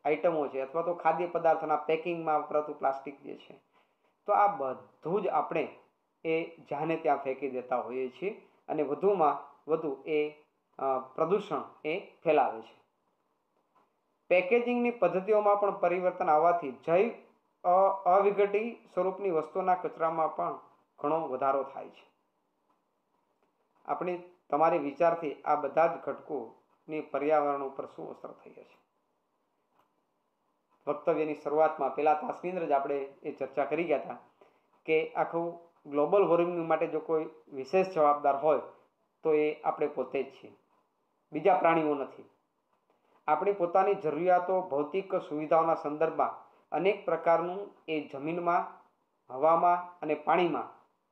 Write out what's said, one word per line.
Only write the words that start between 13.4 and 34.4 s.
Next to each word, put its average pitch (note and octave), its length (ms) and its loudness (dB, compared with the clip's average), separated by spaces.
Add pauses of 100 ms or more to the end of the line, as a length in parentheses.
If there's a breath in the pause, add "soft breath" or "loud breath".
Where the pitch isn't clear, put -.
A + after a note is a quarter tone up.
પેકેજિંગની A#3+ 640 2
પદ્ધતિઓમાં G3+ 680 2
પણ G3+ 120 2
પરિવર્તન F3+ 580 0
આવવાથી D#3 420 4
જૈવ F#3 400 2 (520)
અ-, F#3+ 420 4
અવિઘટી G3+ 880 2
સ્વરૂપની F#3+ 380 -2
વસ્તુઓના F3+ 440 0
કચરામાં D#3+ 600 -4
પણ E3 240 -6 (400)
ઘણો D#3 280 -2
વધારો C3+ 360 -2
થાય - 260 -12
છે. - 160 -20 (1800)
આપણે, F3 380 -6 (260)
તમારી E3 280 2
વિચારથી D#3 640 0
આ D3+ 140 0
બધા D3+ 320 2
જ E3 120 -2
ઘટકોની C#3+ 1000 -10
પર્યાવરણ C#3+ 640 0
ઉપર C3+ 220 -10
શું - 240 -14
અસર - 220 -16
થઈ - 200 -20
હશે? - 260 -20 (2000)
વક્તવ્યની D#3 480 -2
શરૂઆતમાં D3 600 0
પહેલા D3+ 180 2
તાસની F3+ 360 -6
અંદર F3+ 160 -6
જ D3 60 -2
આપણે C#3+ 240 0 (280)
એ D#3 80 -8
ચર્ચા C#3 340 -4
કરી D3+ 180 -2
ગયા D3+ 160 0
હતા B2 180 -12 (680 soft breath)